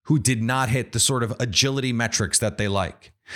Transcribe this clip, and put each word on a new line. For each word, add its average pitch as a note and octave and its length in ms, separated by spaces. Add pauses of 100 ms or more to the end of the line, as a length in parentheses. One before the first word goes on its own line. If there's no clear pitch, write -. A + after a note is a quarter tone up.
who D#3 120
did A#2+ 240
not B2+ 280
hit B2 240
the A#2 60
sort C3 220
of A2 180
agility C3 540
metrics A2+ 460
that G#2+ 180
they G#2 100
like? G2 460 (220)